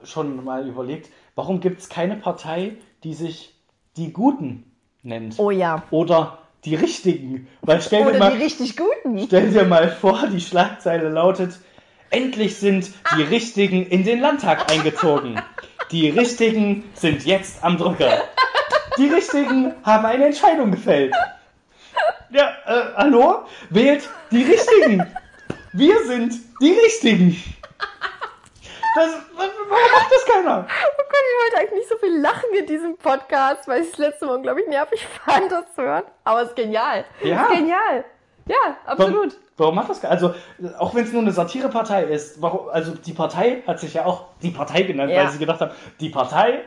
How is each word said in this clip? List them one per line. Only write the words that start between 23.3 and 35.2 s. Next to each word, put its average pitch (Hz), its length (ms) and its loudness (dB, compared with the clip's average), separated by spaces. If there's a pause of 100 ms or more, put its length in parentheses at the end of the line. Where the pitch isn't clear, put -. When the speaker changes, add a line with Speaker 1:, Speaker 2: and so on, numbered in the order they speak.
Speaker 1:
Wählt 277 400 4 (220)
die 240 120 4
Richtigen. 330 640 6 (640)
Wir 339 340 4
sind 233 280 -2 (280)
die 302 100 6
Richtigen. 226 720 4 (1500)
Das, 320 160 2 (240)
warum 403 340 -6
macht 480 420 4
das 523 140 6
keiner? 339 420 2
Speaker 2:
Oh 571 400 -2
Gott, 571 120 0 (100)
ich 480 140 2
wollte 453 160 0
eigentlich 403 220 -2
nicht 480 80 -6
so 440 80 -2
viel 349 220 0
lachen 453 380 -2
in 370 80 -2
diesem 320 320 -6
Podcast, 269 680 -2
weil 262 160 -2
ich 330 80 -8
das - 80 -12
letzte 294 260 -4
Mal, 254 160 -4
glaub 262 160 -4
ich, - 100 -2
nervig 285 380 -4 (100)
<laughs> - 100 -18